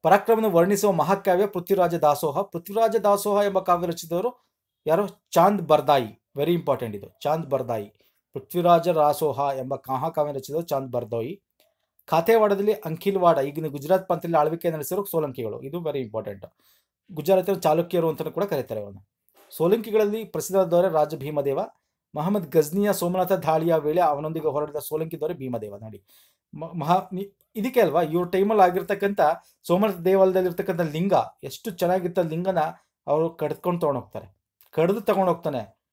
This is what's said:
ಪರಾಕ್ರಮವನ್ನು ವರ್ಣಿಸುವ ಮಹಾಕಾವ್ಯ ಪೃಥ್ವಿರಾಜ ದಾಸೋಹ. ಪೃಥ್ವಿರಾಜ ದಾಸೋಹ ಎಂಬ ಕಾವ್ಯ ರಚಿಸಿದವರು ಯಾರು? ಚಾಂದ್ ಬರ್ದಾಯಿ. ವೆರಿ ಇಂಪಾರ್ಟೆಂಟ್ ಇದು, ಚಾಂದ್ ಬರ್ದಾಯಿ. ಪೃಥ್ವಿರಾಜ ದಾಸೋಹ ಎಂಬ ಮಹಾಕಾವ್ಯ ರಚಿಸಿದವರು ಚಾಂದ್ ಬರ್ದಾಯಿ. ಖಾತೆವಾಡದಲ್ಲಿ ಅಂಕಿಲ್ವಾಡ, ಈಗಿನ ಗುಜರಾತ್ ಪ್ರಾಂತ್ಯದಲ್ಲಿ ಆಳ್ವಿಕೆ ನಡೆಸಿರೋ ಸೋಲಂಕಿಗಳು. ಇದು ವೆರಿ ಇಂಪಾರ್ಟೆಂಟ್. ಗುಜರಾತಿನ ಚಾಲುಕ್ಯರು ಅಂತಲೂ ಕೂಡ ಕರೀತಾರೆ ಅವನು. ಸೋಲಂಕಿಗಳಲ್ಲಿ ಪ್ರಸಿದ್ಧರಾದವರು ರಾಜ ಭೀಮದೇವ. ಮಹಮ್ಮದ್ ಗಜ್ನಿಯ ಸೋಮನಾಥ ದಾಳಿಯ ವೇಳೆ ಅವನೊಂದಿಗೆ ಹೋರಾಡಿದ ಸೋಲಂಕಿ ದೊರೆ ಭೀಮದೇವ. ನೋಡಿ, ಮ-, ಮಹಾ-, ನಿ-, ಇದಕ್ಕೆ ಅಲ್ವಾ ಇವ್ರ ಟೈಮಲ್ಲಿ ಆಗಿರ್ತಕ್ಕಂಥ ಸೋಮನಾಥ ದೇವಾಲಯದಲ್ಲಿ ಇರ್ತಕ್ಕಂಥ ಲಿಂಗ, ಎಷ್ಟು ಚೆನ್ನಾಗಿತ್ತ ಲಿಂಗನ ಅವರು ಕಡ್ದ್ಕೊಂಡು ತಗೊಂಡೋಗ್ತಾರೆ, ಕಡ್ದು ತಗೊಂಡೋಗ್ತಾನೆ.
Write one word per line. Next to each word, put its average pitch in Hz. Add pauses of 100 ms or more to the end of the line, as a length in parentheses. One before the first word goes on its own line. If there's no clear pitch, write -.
ಪರಾಕ್ರಮವನ್ನು 208
ವರ್ಣಿಸುವ 196
ಮಹಾಕಾವ್ಯ 175
ಪೃಥ್ವಿರಾಜ 180
ದಾಸೋಹ. 151
ಪೃಥ್ವಿರಾಜ 202
ದಾಸೋಹ 202
ಎಂಬ 190
ಕಾವ್ಯ 180
ರಚಿಸಿದವರು 170 (380)
ಯಾರು? 180
ಚಾಂದ್ 180
ಬರ್ದಾಯಿ. 139 (140)
ವೆರಿ 156
ಇಂಪಾರ್ಟೆಂಟ್ 127
ಇದು, 101 (140)
ಚಾಂದ್ 151
ಬರ್ದಾಯಿ. 117 (400)
ಪೃಥ್ವಿರಾಜ 170
ದಾಸೋಹ 147 (180)
ಎಂಬ 131
ಮಹಾಕಾವ್ಯ 151
ರಚಿಸಿದವರು 139
ಚಾಂದ್ 135
ಬರ್ದಾಯಿ. 117 (640)
ಖಾತೆವಾಡದಲ್ಲಿ 208
ಅಂಕಿಲ್ವಾಡ, 175
ಈಗಿನ 147
ಗುಜರಾತ್ 156
ಪ್ರಾಂತ್ಯದಲ್ಲಿ 170
ಆಳ್ವಿಕೆ 160
ನಡೆಸಿರೋ 170
ಸೋಲಂಕಿಗಳು. 127
ಇದು 160
ವೆರಿ 143
ಇಂಪಾರ್ಟೆಂಟ್. 104 (680)
ಗುಜರಾತಿನ 185
ಚಾಲುಕ್ಯರು 165
ಅಂತಲೂ 160
ಕೂಡ 175
ಕರೀತಾರೆ 120
ಅವನು. 101 (420)
ಸೋಲಂಕಿಗಳಲ್ಲಿ 214
ಪ್ರಸಿದ್ಧರಾದವರು 180
ರಾಜ 156
ಭೀಮದೇವ. 139 (560)
ಮಹಮ್ಮದ್ 165
ಗಜ್ನಿಯ 175
ಸೋಮನಾಥ 180
ದಾಳಿಯ 160
ವೇಳೆ 156
ಅವನೊಂದಿಗೆ 156
ಹೋರಾಡಿದ 147
ಸೋಲಂಕಿ 156
ದೊರೆ -
ಭೀಮದೇವ. 117
ನೋಡಿ, 107 (520)
ಮ-, 165
ಮಹಾ-, 180
ನಿ-, 190 (180)
ಇದಕ್ಕೆ 240
ಅಲ್ವಾ 165
ಇವ್ರ 170
ಟೈಮಲ್ಲಿ 196
ಆಗಿರ್ತಕ್ಕಂಥ 196 (420)
ಸೋಮನಾಥ 196
ದೇವಾಲಯದಲ್ಲಿ 185
ಇರ್ತಕ್ಕಂಥ 175
ಲಿಂಗ, 165 (300)
ಎಷ್ಟು 139
ಚೆನ್ನಾಗಿತ್ತ 175
ಲಿಂಗನ 175 (480)
ಅವರು 160
ಕಡ್ದ್ಕೊಂಡು 165
ತಗೊಂಡೋಗ್ತಾರೆ, 131 (340)
ಕಡ್ದು 185
ತಗೊಂಡೋಗ್ತಾನೆ. 170 (140)